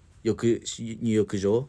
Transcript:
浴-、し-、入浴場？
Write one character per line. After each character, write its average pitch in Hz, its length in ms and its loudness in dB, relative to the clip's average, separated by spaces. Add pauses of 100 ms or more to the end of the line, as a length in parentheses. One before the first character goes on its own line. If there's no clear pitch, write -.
(220)
浴-、 113 420 0
し-、 113 380 -10
入 117 100 2
浴 107 240 2
場？ 104 320 0